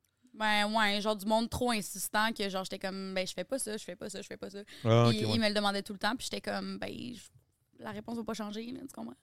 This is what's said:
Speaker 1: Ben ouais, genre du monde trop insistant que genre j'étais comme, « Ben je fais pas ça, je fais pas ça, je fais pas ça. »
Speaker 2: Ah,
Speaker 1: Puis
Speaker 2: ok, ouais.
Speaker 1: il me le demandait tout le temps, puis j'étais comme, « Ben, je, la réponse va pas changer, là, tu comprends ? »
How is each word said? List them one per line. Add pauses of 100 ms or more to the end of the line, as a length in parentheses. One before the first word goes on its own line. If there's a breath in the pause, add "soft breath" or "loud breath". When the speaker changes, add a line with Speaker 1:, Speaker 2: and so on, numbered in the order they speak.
(340)
Speaker 1:
Ben
ouais,
genre
du
monde
trop
insistant
que
genre
j'étais
comme, «
Ben
je
fais
pas
ça,
je
fais
pas
ça,
je
fais
pas
ça. » (260 loud breath)
Speaker 2:
Ah,
Speaker 1:
Puis
Speaker 2:
ok,
ouais.
Speaker 1:
il
me
le
demandait
tout
le
temps,
puis
j'étais
comme, «
Ben,
je, (580)
la
réponse
va
pas
changer,
là,
tu
comprends ? »